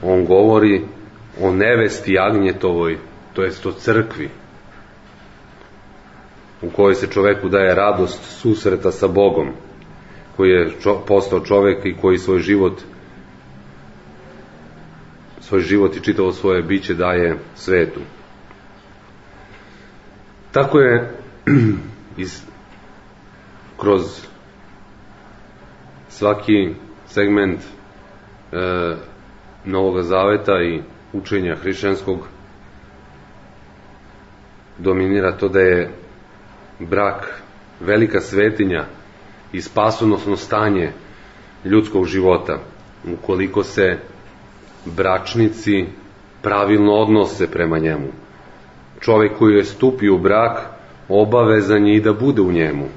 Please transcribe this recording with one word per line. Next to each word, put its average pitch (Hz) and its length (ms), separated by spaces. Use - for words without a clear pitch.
On 92 220
govori 101 600
o 92 120
nevesti 107 600
jagnjetovoj, 92 880
to 95 80
jest 92 240
o 92 60
crkvi, 107 560
u 85 80
kojoj 98 240
se 95 120
čoveku 98 420
daje 95 260
radost 92 500
susreta 101 680
sa 98 160
Bogom, 90 400
koji 95 140
je 85 200
čo-, 98 240
postao 95 340
čovek 101 440
i 92 160
koji 92 180
svoj 92 200
život, 92 420
svoj 95 200
život 92 360
i 85 40
čitavo 92 320
svoje 92 300
biće 95 320
daje 87 420
svetu. 87 440
Tako 139 260
je 120 320
<clears throat> 113 680
iz, 92 260
kroz 95 540
Svaki 104 540
segment, 101 540
e, 87 420
Novog 95 380
Zaveta 98 500
i 82 200
učenja 95 500
hrišćanskog 95 560
dominira 92 540
to 98 160
da 92 120
je 90 300
brak 98 640
velika 101 400
svetinja 98 640
i 92 80
spasonosno 104 760
stanje 101 560
ljudskog 98 420
života, 90 520
ukoliko 95 500
se 92 360
bračnici 95 1000
pravilno 104 500
odnose 104 580
prema 82 280
njemu. 78 300
Čovek 107 380
koji 107 180
je 101 80
stupio 101 500
u 90 40
brak, 104 420
obavezan 107 800
je 104 100
i 107 40
da 107 120
bude 117 300
u 90 100
njemu. 76 440